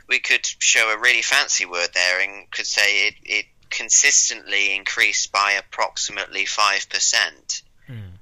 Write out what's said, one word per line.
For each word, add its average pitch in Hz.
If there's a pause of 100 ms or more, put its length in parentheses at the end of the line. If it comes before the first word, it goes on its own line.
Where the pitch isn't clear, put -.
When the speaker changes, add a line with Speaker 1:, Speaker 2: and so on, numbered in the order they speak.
Speaker 1:
we 127
could - (120)
show 113
a 107
really 120
fancy 135
word 87
there 90
and 98
could -
say 101
it, 104 (100)
it 101 (240)
consistently 101
increased 101
by 101
approximately 98
five 98
percent. - (240)
Speaker 2:
Hmm. 135 (300)